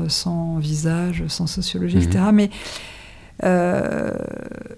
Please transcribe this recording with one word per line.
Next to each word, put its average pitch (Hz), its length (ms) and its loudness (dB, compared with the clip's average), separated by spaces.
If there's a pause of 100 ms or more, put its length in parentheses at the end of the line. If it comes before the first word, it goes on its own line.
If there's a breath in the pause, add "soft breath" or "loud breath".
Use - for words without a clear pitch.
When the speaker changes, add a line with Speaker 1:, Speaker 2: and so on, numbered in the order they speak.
Speaker 1:
sans 165 500 -2
visage, 160 720 0
sans 170 180 -4
sociologie, 180 500 -2
Speaker 2:
Mhm. 180 60 6
Speaker 1:
et - 20 6
cetera. 185 280 4
Mais, 208 180 6 (960 loud breath)
euh, 180 680 2 (680)